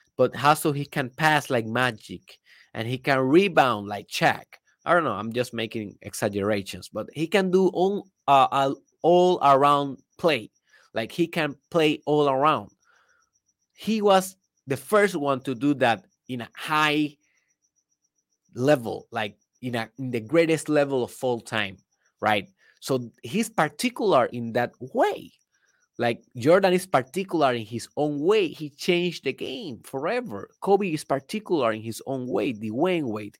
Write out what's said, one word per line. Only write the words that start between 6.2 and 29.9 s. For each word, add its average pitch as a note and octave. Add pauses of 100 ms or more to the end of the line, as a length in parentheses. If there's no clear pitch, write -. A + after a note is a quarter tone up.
but G#2
he D#3
can F#3+
do F#3
all, G3 (220)
uh, C3+
all, C#3 (260)
all F3+
around C#3 (180)
play. C#3+ (440)
Like, A2
he E3+
can D3+ (140)
play D#3
all D3
around. C3+ (1040)
He G#3+
was F#3+ (300)
the C3+
first G3+
one C#3
to C3+
do C#3+
that A#2+ (240)
in B2
a G#2+
high D3+ (1400)
level, A#2+
like, A2 (260)
in B2
a, A2+ (100)
in C3
the A#2
greatest D#3+
level C#3
of -
all B2
time, G2+ (440)
right? G#2+ (320)
So B2+ (120)
he's F#3+
particular F#3
in A#2
that A#2+
way. C4 (640)
Like, A#2 (120)
Jordan F3+
is F#3
particular D#3
in A2+
his A2+ (100)
own D3
way. F#3+
He D3+
changed F3
the C3+
game F#3+
forever. D#3+ (140)